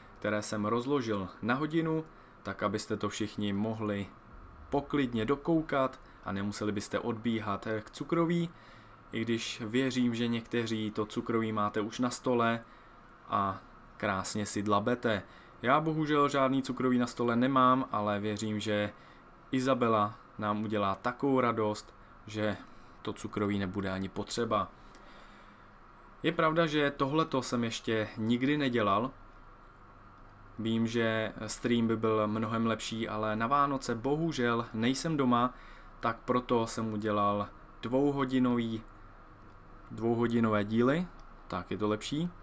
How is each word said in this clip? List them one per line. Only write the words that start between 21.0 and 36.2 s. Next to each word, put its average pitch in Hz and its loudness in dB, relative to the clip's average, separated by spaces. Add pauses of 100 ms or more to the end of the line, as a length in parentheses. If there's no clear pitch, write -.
radost, 110 0 (320)
že 107 -2 (460)
to 110 -6
cukroví 101 -2
nebude 98 -2
ani 95 -4
potřeba. 104 -2 (1500)
Je 160 2
pravda, 165 4
že 147 2
tohleto 143 0
jsem 120 0
ještě 110 -2
nikdy 120 2
nedělal. 117 2 (1500)
Vím, 113 0
že 113 0 (140)
stream 117 0
by 113 2
byl 110 2
mnohem 113 0
lepší, 110 -2
ale 107 -2
na 113 -2
Vánoce 139 0
bohužel 127 0
nejsem 135 0
doma, 123 4 (460)
tak 117 -2